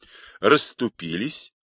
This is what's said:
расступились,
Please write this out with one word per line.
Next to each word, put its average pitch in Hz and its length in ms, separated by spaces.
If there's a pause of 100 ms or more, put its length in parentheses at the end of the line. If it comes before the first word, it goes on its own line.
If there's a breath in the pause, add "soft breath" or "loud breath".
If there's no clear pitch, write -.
(400 soft breath)
расступились, 107 1120 (180)